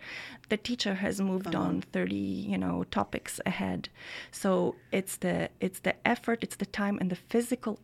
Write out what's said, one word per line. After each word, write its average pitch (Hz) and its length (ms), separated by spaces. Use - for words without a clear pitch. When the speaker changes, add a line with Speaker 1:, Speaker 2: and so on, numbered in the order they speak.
Speaker 1:
the 214 80
teacher 214 380
has 190 260
moved 190 340
Speaker 2:
Uh-huh. 190 120
Speaker 1:
on 180 140
thirty, 185 340
you 190 60
know, 180 340
topics - 540
ahead. 190 440
So 180 440
it's 190 260
the, 175 320
it's 185 220
the 180 140
effort, 233 360
it's - 140
the 202 80
time 202 360
and 185 80
the 180 60
physical 240 680